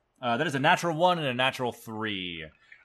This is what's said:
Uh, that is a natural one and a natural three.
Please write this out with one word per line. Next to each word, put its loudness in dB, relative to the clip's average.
Uh, 0
that 0
is -2
a -2
natural 2
one 4
and -2
a -2
natural 0
three. -6